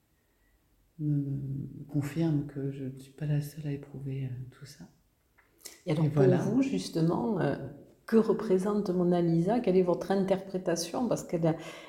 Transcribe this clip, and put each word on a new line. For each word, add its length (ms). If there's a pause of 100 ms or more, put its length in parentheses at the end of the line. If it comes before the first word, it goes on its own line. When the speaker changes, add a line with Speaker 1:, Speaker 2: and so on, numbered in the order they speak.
(1040)
Speaker 1:
me, 120
me 720
confirme 600
que 240
je 120
ne 140
suis 160
pas 120
la 160
seule 260
à 40
éprouver, 540
euh, 100 (160)
tout 140
ça. 240 (960)
Speaker 2:
Et 60
alors, 140
Speaker 1:
Et 40
Speaker 2:
pour 140
Speaker 1:
voilà. 140
Speaker 2:
vous, 240
justement, 800
euh, 160 (500)
que 120
représente 720
Mona 320
Lisa ? 380
Quelle 180
est 60
votre 280
interprétation ? 960
Parce 160
qu'elle 240
a, 80 (340)